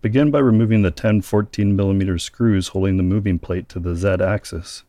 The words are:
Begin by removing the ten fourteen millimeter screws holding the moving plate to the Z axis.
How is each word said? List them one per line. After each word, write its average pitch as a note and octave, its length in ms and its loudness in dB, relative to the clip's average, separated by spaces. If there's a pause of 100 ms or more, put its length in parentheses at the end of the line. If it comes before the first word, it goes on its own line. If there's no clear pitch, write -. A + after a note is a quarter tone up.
Begin C3 300 2
by D3 80 2
removing A2+ 420 4
the F#2+ 100 2
ten G#2+ 300 0
fourteen G#2 560 -2
millimeter G2 400 0
screws G2+ 520 0
holding F#2+ 280 0
the F#2 60 0
moving F#2+ 360 0
plate F2+ 300 -8
to - 100 -12
the F2 160 -4
Z F2+ 140 -2 (140)
axis. F#2+ 680 -6